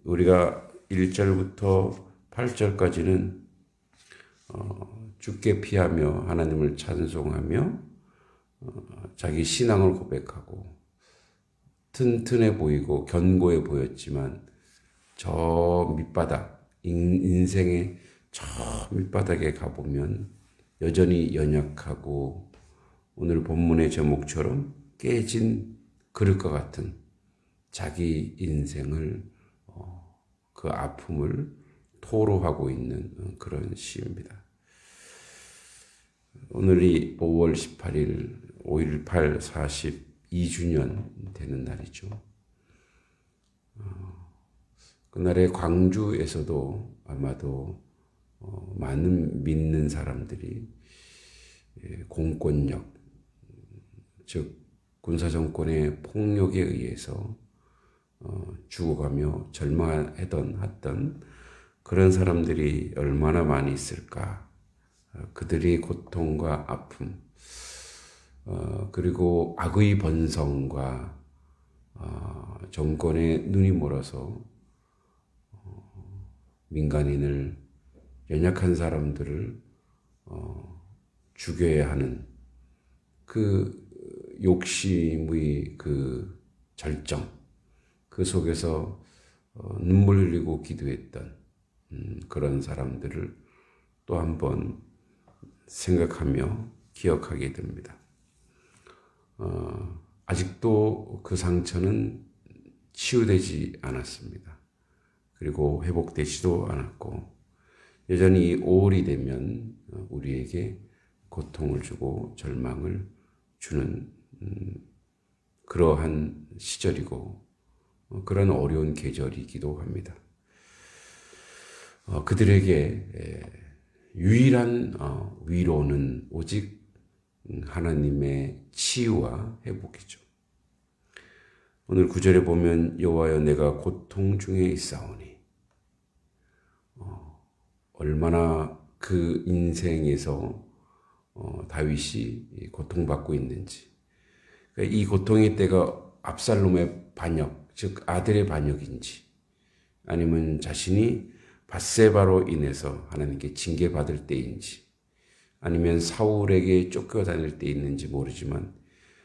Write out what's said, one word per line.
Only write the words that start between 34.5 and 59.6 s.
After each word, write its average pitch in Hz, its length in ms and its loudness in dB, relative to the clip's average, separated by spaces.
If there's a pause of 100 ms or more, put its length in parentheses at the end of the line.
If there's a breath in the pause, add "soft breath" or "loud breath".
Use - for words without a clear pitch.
오늘이 90 720 6
오월 82 340 4
십팔 - 420 -8
일, 76 440 -2 (200)
오일팔 76 800 0
사십이 - 1080 -6
주년 85 640 -2 (200)
되는 67 320 -8
날이죠. - 440 -12 (1700)
어, 90 540 -14 (800 soft breath)
그날에 90 380 4
광주에서도 85 1600 0
아마도, 67 800 -8 (560)
어, 95 400 -14
많은 80 640 0
믿는 78 460 2
사람들이, 67 800 -8 (1120 soft breath)
예, - 260 -14
공권력, 76 840 -2 (1300)
즉 - 340 -8 (400)
군사정권의 80 1040 -2
폭력에 104 580 2
의해서, - 760 -6 (840)
어, 90 340 -10 (140)
죽어가며 73 840 -2
절망했던, 78 1080 -2